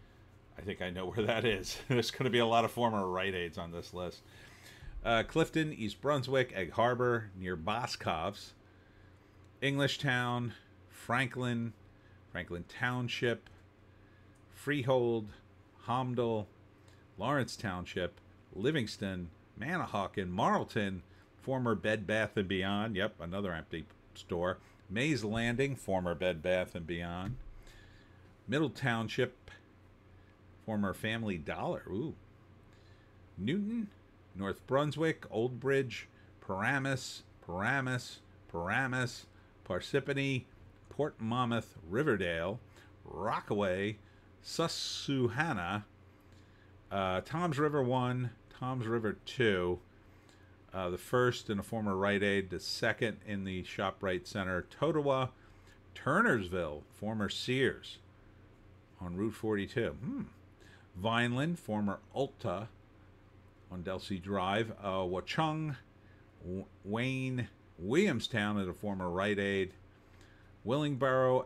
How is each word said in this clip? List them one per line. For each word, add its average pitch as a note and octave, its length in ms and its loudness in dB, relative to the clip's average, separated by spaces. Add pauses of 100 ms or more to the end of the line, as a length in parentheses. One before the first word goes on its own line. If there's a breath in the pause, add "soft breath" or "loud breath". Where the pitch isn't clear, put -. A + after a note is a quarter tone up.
(560 loud breath)
I - 60 -12
think F#2 180 -6
I F2+ 80 -2
know F2+ 180 -4
where G2+ 200 0
that A2+ 180 4
is. G2 400 0
<laughs> - 40 -6
There's A#2+ 220 2
gonna C3 200 -2
be A#2+ 80 4
a A#2 80 6
lot A2+ 180 6
of G#2+ 60 0
former A2 360 2
Rite F#2 280 0
Aids F2 240 -4
on E2+ 120 -6
this E2+ 220 -8
list. F2 300 -6 (840 loud breath)
Uh, A2+ 200 4
Clifton, D#3+ 500 0
East G#2 260 -4
Brunswick, C3 540 2
Egg F2+ 180 -2
Harbor, A#2+ 680 2
near F#2 180 -2
Boscov's. G2+ 960 -4 (1080 loud breath)
Englishtown, B2 880 2 (580 loud breath)
Franklin, A#2+ 600 0 (580 loud breath)
Franklin F2 380 -6
Township, B2 840 -2 (1040 loud breath)
Freehold, A#2+ 720 2 (600)
Homdall, A#2+ 580 0 (720 loud breath)
Lawrence B2 380 0
Township, F2+ 640 -4 (340)
Livingston, G2+ 720 -2 (320)
Manahawkin, G#2 680 -2
Marlton, G#2 720 0 (420 loud breath)
former B2+ 320 2
Bed G#2+ 320 0
Bath G#2+ 300 0
and G2+ 100 2
Beyond, G2 480 0
yep, F#2+ 240 0
another F2+ 340 -4
empty D#2+ 340 -6 (280)
store, F2+ 440 -2 (300 loud breath)
Mays A#2+ 360 0
Landing, A#2 500 0
former F#2 400 0
Bed F2 300 0
Bath F2+ 320 2
and F2 100 -8
Beyond, F2 480 -4 (1120 loud breath)
Middle C3+ 240 2
Township, A#2 800 0 (1120 loud breath)
former G2+ 300 0
Family A2 440 -2
Dollar, F#2+ 520 -4
ooh, A#2+ 240 -4 (1200 loud breath)
Newton, G3+ 520 -2 (480)
North G2 320 -4
Brunswick, D3 600 0
Old A#2+ 300 -2
Bridge, C3+ 480 0 (340 loud breath)
Paramus, C3 840 -2 (200)
Paramus, B2+ 760 -2 (280)
Paramus, A#2+ 800 -2 (420 loud breath)
Parsippany, C3+ 760 0 (460)
Port C#3+ 280 -2
Monmouth, A#2 600 0 (100)
Riverdale, F#2+ 720 2 (440 loud breath)
Rockaway, G2+ 920 0 (460 loud breath)
Susquehanna, B2 1400 0 (1080 loud breath)
uh, F#2 300 2
Toms D#3+ 360 0
River D3 240 4
one, B2 480 0 (280)
Toms B2+ 280 -2
River A2 380 0
two, F2+ 540 4 (960 loud breath)
uh, F#2 160 -2
the F#2 80 -2
first B2 500 2
in G#2 100 0
a G2 40 -2
former G#2+ 340 -2
Rite G2+ 260 4
Aid, G2 280 2
the E2+ 100 -4
second A2 560 0 (100)
in G2+ 180 -4
the F#2 180 -4
ShopRite F#2+ 640 -2
Center, F#2 400 -2 (120)
Totowa, C#3 520 2 (640 loud breath)
Turnersville, F#2 880 2 (120)
former G#2+ 340 -2
Sears, - 720 0 (1000)
on F2 160 -6
Route G#2 180 0
forty-two. G2+ 720 0
Hmm. B3+ 180 -4 (760 loud breath)
Vineland, A#2+ 600 2
former G#2 420 -2 (140)
Ulta, A2+ 540 -2 (1000)
on F#2 120 -8
Delsey F#2 380 -4
Drive, G2 520 0 (100)
uh, F#2+ 160 0
Watchung, D3+ 800 0 (680 loud breath)
W-, F#2 220 -6 (180)
Wayne, B2+ 640 -2 (300)
Williamstown G#2+ 840 2
at F#2 80 -2
a F2 40 -2
former F#2+ 360 -4
Rite G2 300 2
Aid, G2 340 2 (920 loud breath)
Willingboro C3 800 4